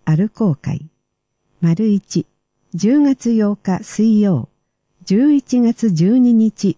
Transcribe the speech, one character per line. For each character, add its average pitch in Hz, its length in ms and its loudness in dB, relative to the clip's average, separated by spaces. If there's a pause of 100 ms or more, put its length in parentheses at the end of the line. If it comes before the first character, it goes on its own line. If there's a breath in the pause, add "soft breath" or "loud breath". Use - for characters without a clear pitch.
歩 160 240 0
こ 214 220 -2
う 139 60 -4
会。 - 340 -10 (720)
丸 170 260 0
一、 196 400 -4 (480)
十 208 240 0
月 262 420 0
八 208 140 0
日 196 300 -6
水 214 360 0
曜、 190 280 0 (560)
十 254 280 2
一 262 280 0
月 226 320 0
十 180 260 2
二 240 160 4
日 220 420 0